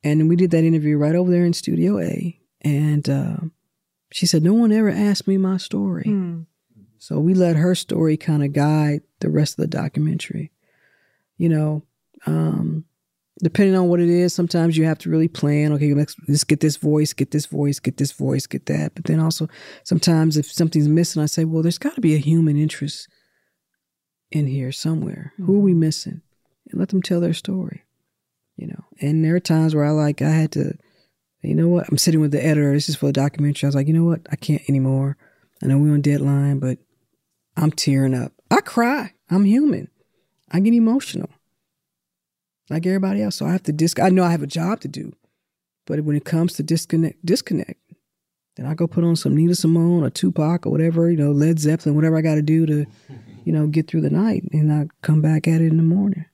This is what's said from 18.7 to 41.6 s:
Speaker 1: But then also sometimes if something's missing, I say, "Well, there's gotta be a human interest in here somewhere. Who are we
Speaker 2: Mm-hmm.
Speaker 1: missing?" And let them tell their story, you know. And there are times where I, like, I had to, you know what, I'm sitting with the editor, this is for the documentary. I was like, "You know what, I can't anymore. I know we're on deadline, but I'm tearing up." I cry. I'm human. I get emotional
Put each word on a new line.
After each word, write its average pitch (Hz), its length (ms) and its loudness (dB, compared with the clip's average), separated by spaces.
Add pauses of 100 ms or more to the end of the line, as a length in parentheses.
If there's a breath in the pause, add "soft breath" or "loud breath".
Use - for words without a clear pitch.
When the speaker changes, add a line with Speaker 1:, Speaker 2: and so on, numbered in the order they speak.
Speaker 1:
But 170 120 -14
then 160 140 2
also 160 280 -2 (340 loud breath)
sometimes 160 540 2
if 147 140 -2
something's 160 380 0
missing, 165 340 2
I 151 40 -2
say, 160 180 -2
"Well, 160 180 -2
there's 170 160 0
gotta 285 220 -6
be 160 140 4
a 151 40 2
human 151 380 2
interest 147 520 -4 (1200)
in 147 160 -2
here 131 260 -4
somewhere. - 680 -6
Who 185 180 2
are 208 40 4
we 196 120 4
Speaker 2:
Mm-hmm. 170 80 4
Speaker 1:
missing?" - 400 -2 (500)
And - 80 -8
let 185 120 -4
them 190 120 0
tell 175 180 -2
their 175 140 0
story, 185 480 -8 (760)
you - 120 -12
know. - 160 -14 (160)
And 156 240 0
there 165 100 2
are 180 60 0
times 160 340 0
where 147 100 0
I, 147 60 0
like, 151 320 0
I 151 80 0
had 156 220 2
to, - 260 -6 (640)
you 151 120 -4
know 165 140 2
what, 175 220 2
I'm 143 80 2
sitting 160 220 2
with 151 100 2
the 143 120 -2
editor, 151 300 2
this 143 160 0
is 147 80 -6
for - 100 -4
the 139 60 0
documentary. 143 540 -2
I - 20 2
was 139 60 0
like, 139 120 0
"You 156 60 2
know 165 120 4
what, 165 260 0
I 143 60 -4
can't - 300 -2
anymore. 135 520 0 (440 soft breath)
I - 40 -4
know 135 100 2
we're 147 160 4
on 147 80 4
deadline, 139 600 0
but 127 180 -4 (760)
I'm 156 160 2
tearing 135 440 0
up." - 180 -6 (180)
I - 120 4
cry. 240 500 -2 (160)
I'm 190 160 2
human. 247 440 2 (640)
I 175 100 0
get 220 120 4
emotional 233 560 0 (1400)